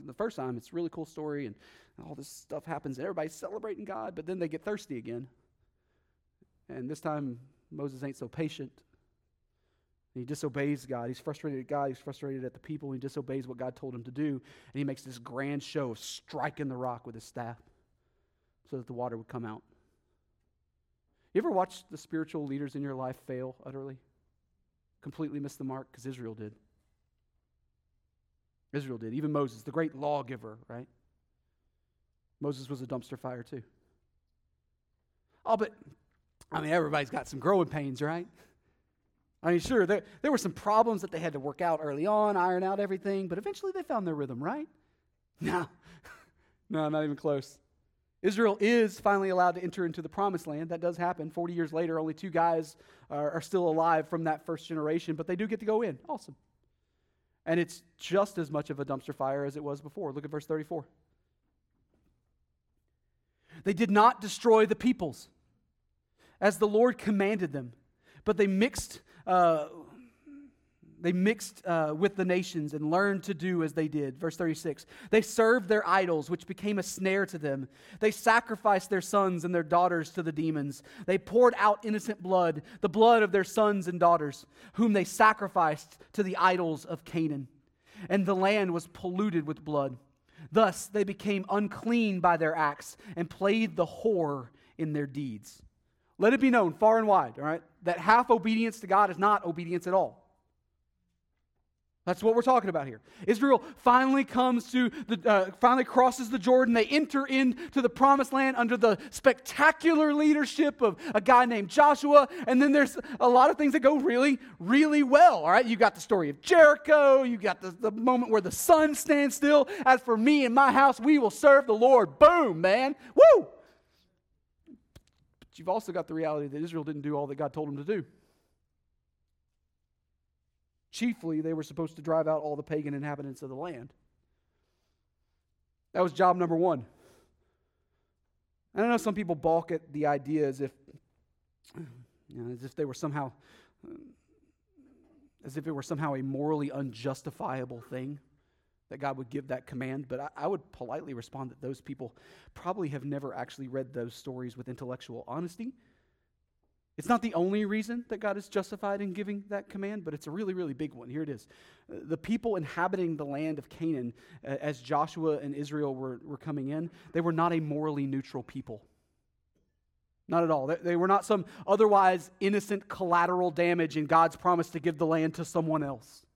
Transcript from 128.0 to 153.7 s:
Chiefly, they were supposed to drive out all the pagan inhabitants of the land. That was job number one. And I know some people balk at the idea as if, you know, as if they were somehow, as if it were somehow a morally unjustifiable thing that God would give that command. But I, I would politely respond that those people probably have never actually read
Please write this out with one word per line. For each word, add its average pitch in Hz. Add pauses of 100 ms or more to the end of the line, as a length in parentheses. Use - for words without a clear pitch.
Chiefly, 165
they 160
were 156
supposed 160
to 151
drive 160
out 156
all 151
the 147
pagan 147
inhabitants 139
of 135
the 131
land. 139 (2000)
That 180
was 175
job 180
number 170
one. 160 (1900)
And 220
I -
know 240
some 214
people 175
balk 165
at 160
the 151
idea 147
as 135
if, 135 (1600)
you 123
know, 123
as 120
if 131
they 156
were 131
somehow, 147 (2000)
as 139
if 151
it 160
were 139
somehow 147
a 131
morally 143
unjustifiable 131 (100)
thing 135 (680)
that 139
God 139
would 123
give 139
that 127
command. 131
But 127
I, 143
I 147
would -
politely 131
respond 127
that 131
those 131
people 131 (400)
probably 180
have 139
never 139
actually 131
read 131